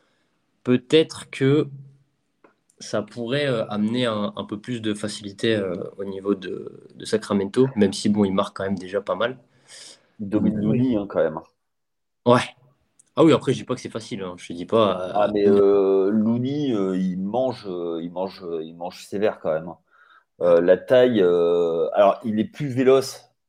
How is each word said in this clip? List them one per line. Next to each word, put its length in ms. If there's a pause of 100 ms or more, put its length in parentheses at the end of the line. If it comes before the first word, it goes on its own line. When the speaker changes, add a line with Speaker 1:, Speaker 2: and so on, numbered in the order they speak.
(640)
Speaker 1:
peut-être 680
que 380 (1080)
ça 220
pourrait, 460
euh, 220
amener 360
un, 300
un 80
peu 160
plus 220
de 120
facilité, 600
euh, 200 (220)
au 60
niveau 320
de, 500 (100)
de 100
Sacramento, 720
même 160
si 160
bon, 160
il 80
marque 240
quand 80
même 120
déjà 220
pas 160
mal. 220 (840)
Speaker 2:
Il 80
domine 300
Speaker 3:
Oui. 220
Speaker 2:
Looney, 180
hein, 100
quand 160
même. 160 (840)
Speaker 1:
Ouais. 160 (720)
Ah 80
oui, 80
après, 220
je 60
dis 40
pas 120
que 40
c'est 100
facile, 340
hein. 140
Je 160
dis 120
pas, 360
euh, 120
Speaker 2:
Ah, 200
mais, 100
Speaker 1:
mais 40
Speaker 2:
euh, 640
Looney, 640
euh, 240
il 240
mange, 460
euh, 340
il 100
mange, 320
euh, 200
il 120
mange 300
sévère 340
quand 140
même, 160
hein. 80 (640)
Euh, 180
la 180
taille, 440
euh, 720
alors, 320
il 140
est 120
plus 160
véloce 640 (200)